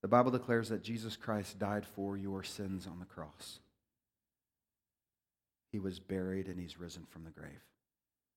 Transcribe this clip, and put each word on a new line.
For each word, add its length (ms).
The 60
Bible 240
declares 380
that 120
Jesus 340
Christ 440
died 260
for 320
your 240
sins 460
on 100
the 80
cross. 540
He 60
was 220
buried 480
and 120
he's 200
risen 260
from 180
the 60
grave 340